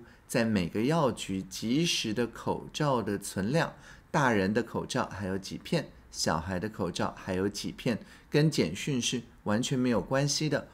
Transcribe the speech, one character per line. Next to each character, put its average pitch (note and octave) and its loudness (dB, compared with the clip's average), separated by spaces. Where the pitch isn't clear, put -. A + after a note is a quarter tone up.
在 A#2+ 2
每 G#2 4
个 G2+ -2
药 C#3+ 4
局 F#2+ -4
即 B2 0
时 A#2 0
的 A#2 0
口 - -6
罩 C#3 2
的 G2+ 0
存 G2+ -2
量， D3+ 2
大 C3+ 4
人 G2 4
的 A#2 4
口 F2+ -4
罩 A#2+ -2
还 F#2+ -6
有 F#2+ -2
几 F2 -8
片， - -2
小 - 0
孩 F2 -2
的 G#2+ -2
口 F2+ -2
罩 F#2+ -2
还 F#2+ -4
有 G2+ 2
几 G2+ -4
片， - -2
跟 D3+ 4
简 F#2+ 0
讯 C3 -2
是 A#2+ -2
完 G#2+ 2
全 C3 0
没 B2+ 2
有 G#2 2
关 C3+ 0
系 D3+ 0
的。 C#3 -2